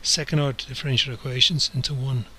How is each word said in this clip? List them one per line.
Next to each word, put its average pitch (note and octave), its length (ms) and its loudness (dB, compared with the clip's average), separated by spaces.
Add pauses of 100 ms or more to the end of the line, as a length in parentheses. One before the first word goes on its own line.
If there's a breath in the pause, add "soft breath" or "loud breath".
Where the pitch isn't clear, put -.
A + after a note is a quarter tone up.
second - 380 2
order C#3 280 0
differential B2+ 460 0
equations B2+ 580 2
into C3+ 220 -2
one B2+ 320 0 (120)